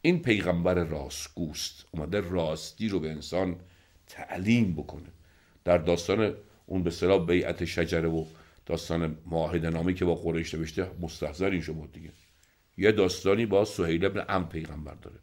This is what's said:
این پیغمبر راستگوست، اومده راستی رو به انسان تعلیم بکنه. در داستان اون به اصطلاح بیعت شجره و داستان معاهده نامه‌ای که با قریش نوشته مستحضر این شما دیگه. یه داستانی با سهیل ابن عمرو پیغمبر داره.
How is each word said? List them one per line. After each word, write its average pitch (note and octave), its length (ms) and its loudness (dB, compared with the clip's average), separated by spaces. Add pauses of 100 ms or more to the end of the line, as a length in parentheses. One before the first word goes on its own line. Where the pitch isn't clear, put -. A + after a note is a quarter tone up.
این E3 200 4
پیغمبر F2+ 520 2
راستگوست، D#2 1160 -4
اومده E2 300 -2
راستی F2 680 -2
رو F#2+ 120 0
به D#2 100 -4
انسان E2+ 500 -2 (460)
تعلیم G2 680 2
بکنه. D2+ 340 -10 (560)
در F2 140 6
داستان F2+ 560 2 (320)
اون F#2 160 -2
به E2+ 60 2
اصطلاح F2 380 4
بیعت F2 380 0
شجره E2 440 0
و D#2+ 180 -2 (400)
داستان E2 600 -2
معاهده E2 440 -2
نامه‌ای E2 240 0
که F2+ 100 0
با E2 100 2
قریش E2 400 -4
نوشته F2 360 -4 (100)
مستحضر D#2+ 500 -4
این F2+ 100 0
شما D#2 260 -8
دیگه. D#2 260 -18 (640)
یه G2+ 160 6
داستانی G2+ 540 2
با G2 180 4
سهیل E2+ 400 0
ابن G2 160 0
عمرو F#2 280 -2
پیغمبر D#2 460 -10
داره. - 280 -20